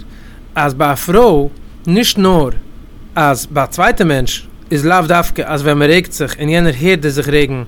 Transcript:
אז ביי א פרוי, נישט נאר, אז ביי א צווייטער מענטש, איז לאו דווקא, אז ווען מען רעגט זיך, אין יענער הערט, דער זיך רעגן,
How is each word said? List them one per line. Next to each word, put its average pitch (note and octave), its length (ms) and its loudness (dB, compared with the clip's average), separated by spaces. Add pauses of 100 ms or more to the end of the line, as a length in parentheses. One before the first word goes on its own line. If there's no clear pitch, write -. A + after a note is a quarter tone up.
(560)
אז D3 180 0
ביי C#3+ 180 0
א C3+ 40 0
פרוי, F3 520 2 (400)
נישט G#3 300 2
נאר, F#3 320 4 (680)
אז C#3+ 300 0
ביי C#3+ 180 -2
א B2 40 -4
צווייטער G3 400 0
מענטש, C3 340 0 (300)
איז D3 140 0
לאו F3+ 220 4
דווקא, E3+ 380 0
אז D3 160 -4
ווען D3 160 0
מען D3 120 2
רעגט F3+ 220 2
זיך, C#3 260 -6
אין D3 120 -4
יענער E3 320 2
הערט, F#3 180 2
דער D3 120 -2
זיך C#3 180 -4
רעגן, C#3 380 0